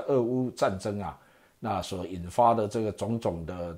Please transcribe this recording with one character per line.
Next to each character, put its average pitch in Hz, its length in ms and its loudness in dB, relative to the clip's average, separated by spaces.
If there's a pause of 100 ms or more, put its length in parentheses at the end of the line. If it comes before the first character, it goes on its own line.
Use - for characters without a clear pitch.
俄 135 120 6
乌 127 300 0
战 110 280 0
争 101 200 -4
啊， 90 180 -6 (440)
那 101 220 -2
所 90 240 -6
引 90 220 -8
发 117 260 6
的 107 120 2
这 113 140 -2
个 107 100 0
种 113 300 -2
种 85 240 -2
的， 87 340 -6